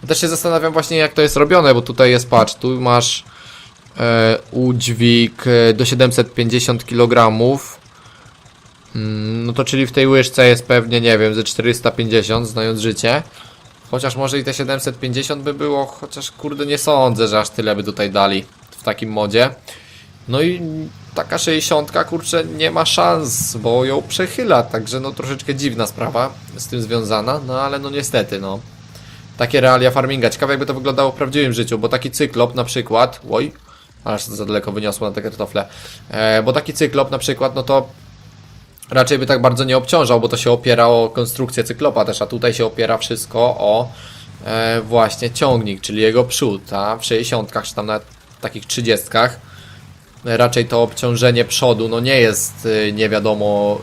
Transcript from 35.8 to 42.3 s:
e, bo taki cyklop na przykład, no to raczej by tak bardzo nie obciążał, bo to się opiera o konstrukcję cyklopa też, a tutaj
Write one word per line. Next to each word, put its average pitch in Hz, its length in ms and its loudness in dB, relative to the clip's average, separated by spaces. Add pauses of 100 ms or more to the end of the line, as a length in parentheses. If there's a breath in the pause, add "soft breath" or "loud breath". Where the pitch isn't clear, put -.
e, 110 340 2
bo 127 100 0
taki 147 200 -2
cyklop 139 380 0
na 135 60 -4
przykład, 127 380 -4
no 131 80 -6
to 131 240 2 (1000)
raczej 131 300 2
by 131 60 -4
tak 127 160 0
bardzo 123 220 2
nie 131 140 2
obciążał, 127 420 2
bo 117 80 -2
to 117 100 -2
się 120 140 2
opiera 117 360 4
o 117 220 4
konstrukcję 123 540 -4
cyklopa 120 420 0
też, - 160 -4
a 107 40 -2
tutaj 120 280 -2